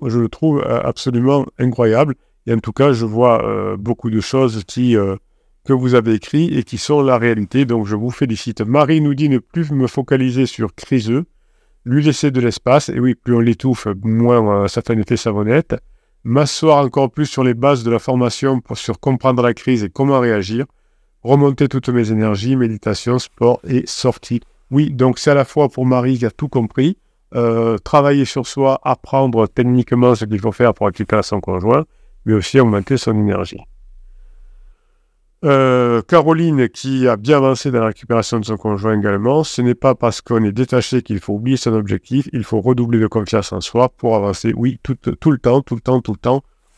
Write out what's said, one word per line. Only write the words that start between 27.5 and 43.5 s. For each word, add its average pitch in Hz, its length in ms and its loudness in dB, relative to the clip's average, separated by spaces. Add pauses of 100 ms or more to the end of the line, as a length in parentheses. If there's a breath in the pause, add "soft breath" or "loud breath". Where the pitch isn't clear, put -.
travailler 143 480 2
sur - 220 -6
soi, 135 360 0
apprendre 123 640 0
techniquement 123 680 2
ce 107 100 -4
qu'il 104 140 -4
faut 107 120 -2
faire 120 220 2
pour 104 140 -2
récupérer 104 340 -2
son 101 180 -6
conjoint, 104 460 0 (400)
mais 110 80 0
aussi 107 260 2
augmenter 110 380 2
son - 140 -2
énergie. 101 500 -2 (1800)
Euh, 127 600 2
Caroline, 160 640 2
qui 131 380 -2
a 113 100 2
bien 135 200 2
avancé 135 340 0
dans 123 80 0
la 113 80 0
récupération 117 520 -2
de 104 60 -6
son 110 120 -6
conjoint 107 400 -2
également, « 104 480 0
Ce - 160 -6
n'est 123 140 2
pas 131 200 0
parce - 260 -2
qu'on 113 220 0
est 101 80 0
détaché 123 500 -2
qu'il 104 180 -6
faut - 140 -6
oublier 120 240 -2
son 120 160 -2
objectif, 107 600 -2
il 120 100 -4
faut 110 180 -2
redoubler 120 380 0
de 110 80 2
confiance 104 440 -2